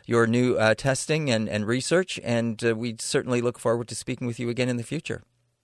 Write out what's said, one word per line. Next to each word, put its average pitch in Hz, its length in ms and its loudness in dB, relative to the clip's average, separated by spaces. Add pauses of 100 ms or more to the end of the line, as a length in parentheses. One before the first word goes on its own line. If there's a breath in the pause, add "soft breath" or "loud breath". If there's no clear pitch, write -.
your 117 180 4
new, 120 300 4
uh, 110 180 4
testing 143 560 0
and, 110 180 2
and 104 200 -2
research. 131 560 0
And, 117 420 -2
uh, 113 100 4
we 113 240 -6
certainly 123 420 0
look 120 180 -2
forward 117 300 0
to 110 60 -10
speaking 127 300 -6
with 117 140 -6
you 120 100 -4
again 123 200 0
in 123 80 -2
the 117 60 -6
future. - 380 -8 (420)